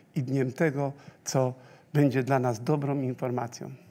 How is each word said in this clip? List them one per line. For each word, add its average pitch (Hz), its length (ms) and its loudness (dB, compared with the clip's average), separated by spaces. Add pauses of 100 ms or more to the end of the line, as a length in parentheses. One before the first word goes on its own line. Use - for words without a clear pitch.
(140)
i 147 80 -2
dniem 131 300 0
tego, 143 400 0 (320)
co 131 300 0 (380)
będzie 135 300 4
dla 135 160 2
nas 143 260 0
dobrą 143 360 0
informacją. 123 680 -4 (200)